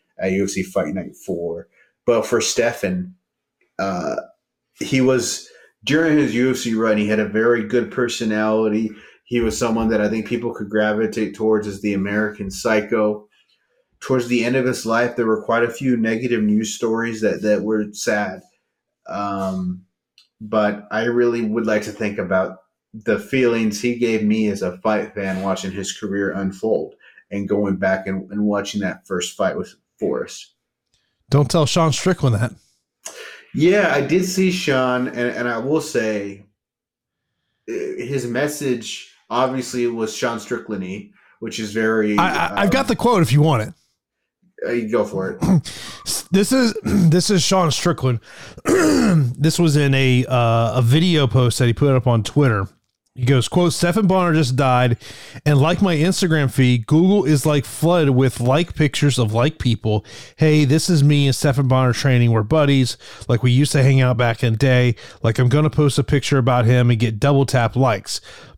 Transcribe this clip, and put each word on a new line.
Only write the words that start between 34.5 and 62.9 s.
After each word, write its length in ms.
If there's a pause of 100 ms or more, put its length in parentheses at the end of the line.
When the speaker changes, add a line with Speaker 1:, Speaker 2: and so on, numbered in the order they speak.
Speaker 1:
Sean, 580
and, 100
and 280
I 120
will 240
say, 640 (1200)
uh, 40 (260)
his 280
message 840 (160)
obviously 600
was 280
Sean 240
Strickland-y, 680 (300)
which 200
is 120
very, 440
Speaker 2:
I, 300
I, 160
I've 80
got 120
Speaker 1:
um, 40
Speaker 2:
the 100
quote 260
if 80
you 120
want 220
it. 100 (920)
Speaker 1:
Uh, 60
you 180
go 140
for 280
it. 100
Speaker 2:
<clears throat> 440 (460)
This 200
is, 260
<clears throat> 60
this 440
is 140
Sean 300
Strickland. 480 (440)
<clears throat> 20 (720)
This 220
was 180
in 180
a, 320
uh, 520
a 40
video 440
post 320
that 80
he 60
put 240
up 100
on 160
Twitter. 460 (480)
He 80
goes, 240
quote, 240
"Stephan 340
Bonnar 260
just 220
died, 440 (460)
and 160
like 220
my 140
Instagram 520
feed, 380
Google 380
is, 200
like, 200
flooded 500
with, 240
like, 380
pictures 420
of, 140
like, 260
people. 480 (300)
Hey, 280
this 240
is 140
me 240
and 80
Stephan 320
Bonnar 260
training. 380
We're 140
buddies. 520 (300)